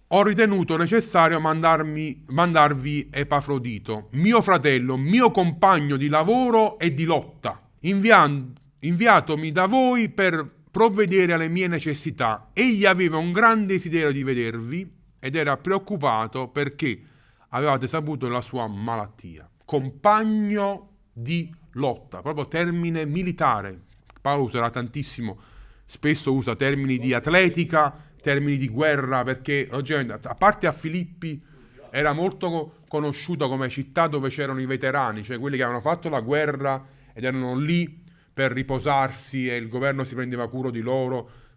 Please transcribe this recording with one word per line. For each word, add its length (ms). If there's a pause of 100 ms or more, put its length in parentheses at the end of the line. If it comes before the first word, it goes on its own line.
ho 180
ritenuto 540
necessario 600
mandarmi, 880
mandarvi 840
Epafrodito, 1000
mio 320
fratello, 520
mio 360
compagno 640
di 100
lavoro 720
e 160
di 120
lotta, 600 (120)
invian-, 760 (280)
inviatomi 720
da 140
voi 440
per 480 (120)
provvedere 640
alle 160
mie 180
necessità. 840
Egli 320
aveva 320
un 140
gran 340
desiderio 460
di 100
vedervi 680 (300)
ed 160
era 240
preoccupato 920
perché 520 (460)
avevate 400
saputo 400
della 140
sua 260
malattia." 840 (160)
Compagno 1300 (140)
di 460 (160)
lotta, 480
proprio 260
termine 580
militare. 720 (420)
Paolo 240
userà 260
tantissimo, 680 (460)
spesso 480
usa 220
termini 420
di 160
atletica, 920 (140)
termini 380
di 100
guerra, 560
perché 460
logicamente, 580
a 60
parte 320
a 60
Filippi, 720 (500)
era 200
molto 380
co-, 260 (120)
conosciuta 600
come 220
città 380
dove 220
c'erano 300
i 60
veterani, 580
cioè 140
quelli 200
che 60
avevano 200
fatto 260
la 120
guerra 600 (300)
ed 100
erano 320
lì 480 (300)
per 180
riposarsi 960
e 80
il 120
governo 360
si 120
prendeva 340
cura 220
di 100
loro. 480 (280)